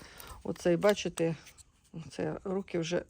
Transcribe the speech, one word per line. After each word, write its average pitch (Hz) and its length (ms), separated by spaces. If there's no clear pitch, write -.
Оцей, 180 340
бачите, 170 580
це 160 340
руки 190 360
вже, 165 300